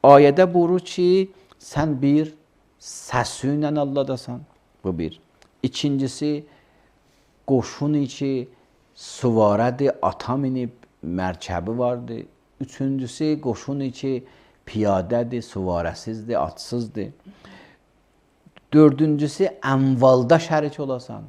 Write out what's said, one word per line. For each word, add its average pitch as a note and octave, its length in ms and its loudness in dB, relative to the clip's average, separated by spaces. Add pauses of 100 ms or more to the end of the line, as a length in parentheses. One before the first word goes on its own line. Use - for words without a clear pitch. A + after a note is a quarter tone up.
Ayədə C#3+ 480 10
buyurur F3 320 2
ki, F#3 460 0 (260)
sən D3+ 440 -4
bir D3+ 320 2 (480)
səsi - 720 -6
ilə D3+ 160 -2 (100)
aldadasan. C3+ 600 -4 (400)
Bu F#2+ 140 -4
bir. E2 220 -6 (440)
İkincisi, C#3+ 840 -4 (1000)
qoşun C#3 460 0
içi C#3 540 -4 (480)
süvarədir, A#2 1040 0
ata - 360 -4
minib, C3 360 -4 (280)
mərkəbi F#2 760 -6
vardır. A#2+ 480 -4 (360)
Üçüncüsü, C3+ 720 -4 (100)
qoşun C#3 460 -6
içi C3+ 260 -6 (540)
piyadədir, A2 760 -2
süvarəsizdir, G2 960 -6
atsızdır. A#2+ 720 -6 (1600)
Dördüncüsü, D3+ 760 4 (140)
əmvalda C3+ 760 4 (120)
şərik D3 320 -2
olasan. B2 480 -10